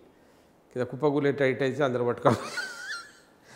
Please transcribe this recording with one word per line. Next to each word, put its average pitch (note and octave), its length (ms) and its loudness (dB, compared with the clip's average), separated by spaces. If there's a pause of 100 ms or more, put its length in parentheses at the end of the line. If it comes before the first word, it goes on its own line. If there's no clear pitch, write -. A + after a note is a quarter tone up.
(720)
కింద B2 100 -2
కుప్పగూలే C#3+ 480 0
టైట్ C3 300 2
అయితే C3+ 220 0
అందరూ B2 240 0
పట్టుకో. A#2+ 240 4 (1200)